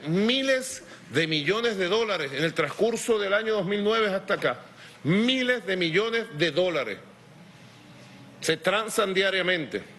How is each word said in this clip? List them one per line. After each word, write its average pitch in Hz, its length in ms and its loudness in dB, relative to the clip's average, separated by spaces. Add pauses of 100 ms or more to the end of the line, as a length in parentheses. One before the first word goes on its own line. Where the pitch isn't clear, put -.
miles 254 800 0 (280)
de 160 140 2
millones 190 500 0
de 185 120 0
dólares 190 440 0
en 139 120 -2
el 160 100 0
transcurso 214 640 0
del 196 160 0
año 220 200 0
dos 196 120 0
mil 202 160 0
nueve 214 320 2
hasta 190 200 -2
acá. 147 260 0 (420)
Miles 247 640 2
de 190 100 0
millones 202 500 2 (120)
de 160 140 2
dólares 147 460 0 (1400)
se 160 160 -2
transan 202 560 0
diariamente 180 680 0 (160)